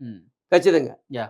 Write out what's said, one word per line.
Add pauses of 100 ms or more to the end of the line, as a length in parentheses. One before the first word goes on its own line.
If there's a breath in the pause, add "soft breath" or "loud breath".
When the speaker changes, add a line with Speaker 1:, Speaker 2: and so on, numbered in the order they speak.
Speaker 1:
ఉమ్. (320)
Speaker 2:
ఖచ్చితంగా. (180)
Speaker 1:
యా.